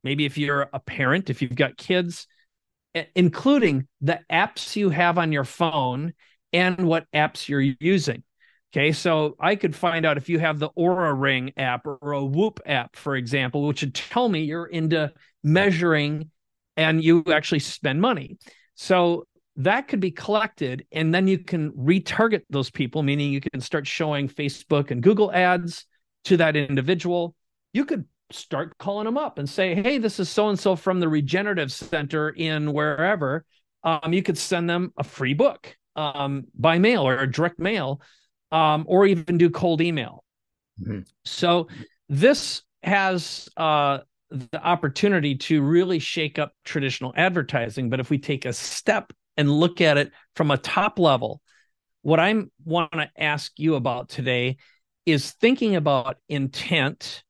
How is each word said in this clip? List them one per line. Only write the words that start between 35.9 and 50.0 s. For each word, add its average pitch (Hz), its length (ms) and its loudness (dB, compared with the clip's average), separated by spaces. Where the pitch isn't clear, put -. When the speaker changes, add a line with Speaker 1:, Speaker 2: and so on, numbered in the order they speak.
Speaker 1:
um, 139 500 -4
by 165 200 4
mail 190 280 4
or 131 120 2
a 135 120 -2
direct 170 280 -2
mail, 160 420 -4
um, 156 360 2
or 190 160 6
even 175 320 2
do 165 140 6
cold 165 320 0
email. 160 420 -4
Speaker 2:
Mm-hmm. 101 200 -8
Speaker 1:
So 175 420 0
this 214 540 2
has, 190 760 -2
uh, 147 400 2
the 131 360 -8
opportunity 165 680 0
to 151 260 0
really 175 380 2
shake 156 400 -4
up 147 160 -4
traditional 131 540 -4
advertising. 135 720 -2
But 131 100 -2
if 127 80 -6
we 147 80 2
take 135 300 -4
a 123 80 -6
step - 580 -4
and 143 120 2
look 170 300 2
at 151 160 6
it 143 160 0